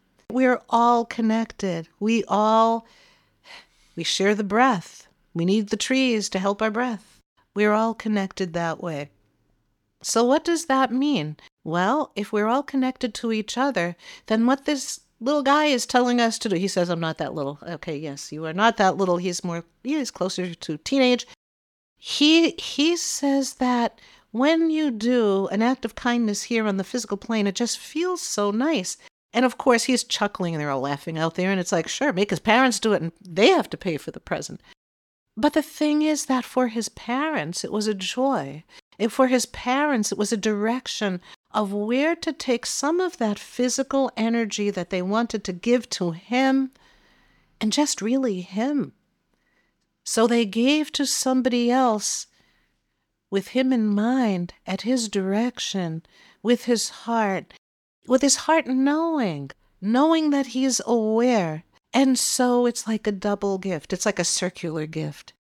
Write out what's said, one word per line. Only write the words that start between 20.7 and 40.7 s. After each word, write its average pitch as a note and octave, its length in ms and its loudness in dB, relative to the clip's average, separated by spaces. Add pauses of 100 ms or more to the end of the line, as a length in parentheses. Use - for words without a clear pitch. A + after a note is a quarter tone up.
teenage. B3+ 500 2 (760)
He, D#4+ 540 4
he E4 400 0
says C#4 580 -2
that B3 460 0 (300)
when D#4+ 400 2
you D#4 180 2
do G#3+ 640 2
an G#3 100 0
act B3 240 0
of G#3+ 80 -6
kindness A#3+ 500 -2
here A3+ 220 0
on G3 120 0
the A3 60 -2
physical A3 320 -6
plane, G#3+ 300 -2
it F#3+ 80 0
just A#3 240 -2
feels F4 440 -4
so G#3 280 -2
nice. A#3 480 -2 (360)
And B3 120 2
of A#3+ 140 0
course, A#3+ 240 4
he's B3+ 200 0
chuckling F#3 520 -2
and D3 60 -2
they're D3 100 -2
all C3+ 100 -2
laughing C#3+ 380 -4
out E3 160 0
there. F3+ 160 0
And F#3+ 80 0
it's F3 120 -4
like, E3 160 0
sure, C#4 240 -2
make G3 200 0
his F#3+ 80 -2
parents A#3+ 400 4
do A3 140 2
it D#3+ 100 0
and E3 80 -6 (100)
they F#3 280 4
have E4+ 200 4
to F3+ 80 -8
pay E3 200 -4
for - 120 -12
the - 100 -8
present. - 420 -8 (760)
But C#4+ 160 2
the D#4 80 2
thing D4+ 400 0
is D4+ 240 0
that B3+ 180 0
for B3+ 260 0
his A3+ 200 -6
parents, B3 760 -6
it - 80 -8
was G#3 140 -2
a G#3+ 80 0
joy. F#3 720 -2 (340)
And G#3+ 160 -2
for C4 140 4
his B3 180 2
parents, C4 640 0
it F#3 60 -4
was G#3 140 0
a A3+ 60 0
direction G#3 840 -2 (300)